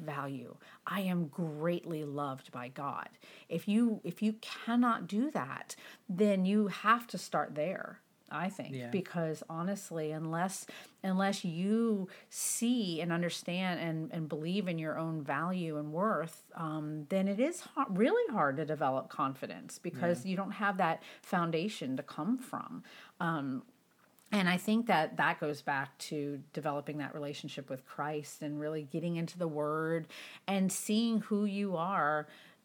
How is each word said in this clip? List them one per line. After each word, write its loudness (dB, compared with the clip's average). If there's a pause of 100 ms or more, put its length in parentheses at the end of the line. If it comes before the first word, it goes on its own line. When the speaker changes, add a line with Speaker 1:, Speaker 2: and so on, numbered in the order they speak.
Speaker 1:
value, -6 (300)
I -2
am 2
greatly -2
loved -6
by -10
God." -6 (400)
If -2
you, 4
if -6
you 2
cannot 2
do 2
that, -4 (320)
then 6
you 6
have 4
to -6
start -2
there, -4 (300)
I -2
think, -8
Speaker 2:
Yeah. -6
Speaker 1:
because 0
honestly, -4
unless, -2 (360)
unless 2
you 2 (200)
see 0
and 0
understand 0
and, -2
and -2
believe 0
in 0
your -2
own -2
value -2
and -4
worth, 0 (100)
um, -4
then 2
it 0
is 0
ha-, -2
really 4
hard 4
to -2
develop 0
confidence -4
because 0
Speaker 2:
Yeah. 0
Speaker 1:
you 0
don't -2
have 2
that 2 (200)
foundation 0
to -4
come -2
from. -8 (360)
Um, 0 (680)
and 4
I 4
think 2
that 6
that 4
goes -2
back -2
to -4 (100)
developing -4
that -6
relationship -8
with -8
Christ -6
and -4
really -2
getting -2
into -4
the 0
Word 0 (400)
and 2
seeing 2
who 0
you 0
are, 2 (380)